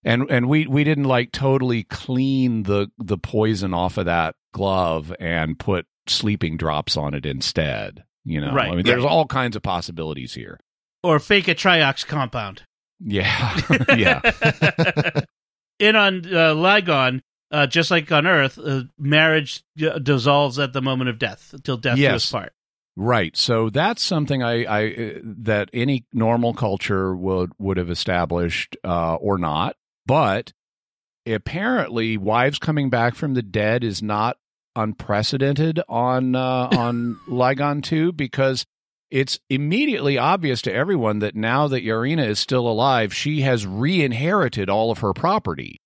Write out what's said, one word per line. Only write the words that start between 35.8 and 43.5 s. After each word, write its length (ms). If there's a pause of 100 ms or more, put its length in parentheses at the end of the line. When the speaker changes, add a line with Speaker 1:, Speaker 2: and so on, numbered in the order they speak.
Speaker 1:
on, 460
uh, 340
Speaker 2:
<laughs> 40
Speaker 1:
on 460 (100)
Ligon 540
two, 300
because 520 (460)
it's 280 (100)
immediately 720
obvious 440
to 100
everyone 480
that 160
now 320
that 160
Yarina 420
is 120
still 300
alive, 460
she 280
has 240